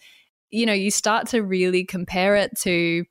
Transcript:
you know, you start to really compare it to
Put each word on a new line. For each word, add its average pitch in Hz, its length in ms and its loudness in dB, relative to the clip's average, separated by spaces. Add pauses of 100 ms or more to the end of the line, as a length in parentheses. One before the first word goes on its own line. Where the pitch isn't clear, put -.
(500)
you 226 140 0
know, 220 80 2
you 196 180 0
start 220 360 0
to 226 160 0
really 185 420 0
compare 190 520 0
it 202 240 0
to 170 500 0